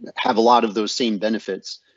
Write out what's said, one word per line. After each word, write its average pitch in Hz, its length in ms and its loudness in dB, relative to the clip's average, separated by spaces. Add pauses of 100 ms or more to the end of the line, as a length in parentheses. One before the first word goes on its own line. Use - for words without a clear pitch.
(160)
have 123 200 -2
a 113 60 4
lot 117 220 6
of 104 100 -4
those 104 180 -2
same 113 240 -2
benefits. 101 640 -6 (180)